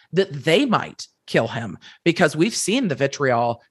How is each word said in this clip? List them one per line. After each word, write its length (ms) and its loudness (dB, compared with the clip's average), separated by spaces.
that 320 -2
they 220 4
might 420 -2
kill 220 0
him, 300 -8
because 320 2
we've 180 0
seen 360 0
the 60 -2
vitriol 760 0